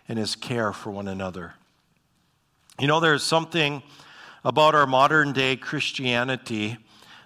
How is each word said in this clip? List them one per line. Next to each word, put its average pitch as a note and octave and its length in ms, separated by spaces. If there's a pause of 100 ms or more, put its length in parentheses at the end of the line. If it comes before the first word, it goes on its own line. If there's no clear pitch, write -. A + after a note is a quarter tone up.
and A2+ 100
his G#2 180
care A2+ 360
for - 180
one G2+ 200
another. F#2 460 (1200)
You C3+ 80
know, D#3 140
there's D3+ 220
something D#3+ 600 (640)
about D3+ 280
our D3 140
modern C#3+ 460
day C3 240
Christianity B2 1200 (480)